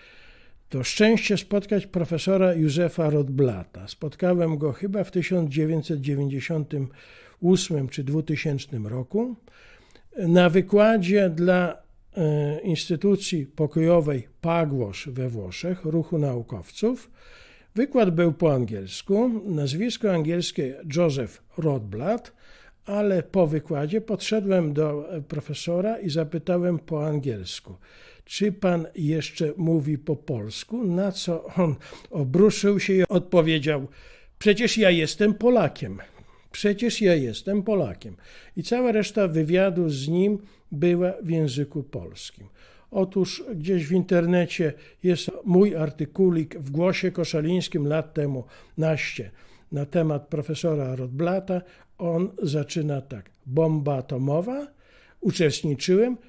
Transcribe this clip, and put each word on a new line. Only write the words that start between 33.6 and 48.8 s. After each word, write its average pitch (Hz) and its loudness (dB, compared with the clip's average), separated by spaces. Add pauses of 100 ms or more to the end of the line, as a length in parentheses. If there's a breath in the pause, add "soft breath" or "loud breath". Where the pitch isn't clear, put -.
"Przecież 214 2
ja 202 8
jestem 190 2
Polakiem. 214 2 (540 loud breath)
Przecież 208 0
ja 180 6
jestem 156 -2
Polakiem". 127 -4 (400 loud breath)
I 170 -4
cała 247 0
reszta 202 0
wywiadu 165 2
z 139 -4
nim 190 2 (340 loud breath)
była 175 2 (100)
w 170 -4
języku 147 -2
polskim. - -14 (440 soft breath)
Otóż 190 -2 (100)
gdzieś 170 -2
w 151 -4
internecie 175 2 (300 loud breath)
jest 175 0 (140)
mój 185 6
artykulik 160 0
w 135 -10
Głosie 180 0
Koszalińskim 165 -2
lat 151 -2
temu 139 -2 (340 loud breath)
naście 151 -2 (420 soft breath)